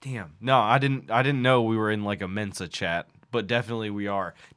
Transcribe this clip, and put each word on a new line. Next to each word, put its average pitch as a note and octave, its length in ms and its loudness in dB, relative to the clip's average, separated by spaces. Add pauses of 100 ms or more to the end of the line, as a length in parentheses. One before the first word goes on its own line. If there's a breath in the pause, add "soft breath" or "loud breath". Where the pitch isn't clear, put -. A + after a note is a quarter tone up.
Damn. G2+ 380 -10
No, B2+ 200 4
I A2 180 4
didn't, C3+ 320 0
I A2+ 140 2
didn't C3+ 180 0
know B2+ 220 4
we A2+ 140 2
were G#2+ 120 2
in, G#2+ 140 -2
like, G2+ 180 -4
a G2 60 -6
Mensa G2 400 -6
chat, E2+ 400 -4 (240)
but A2+ 160 -4
definitely A2+ 420 -2
we G2+ 160 -6
are. G2 300 -4 (220 soft breath)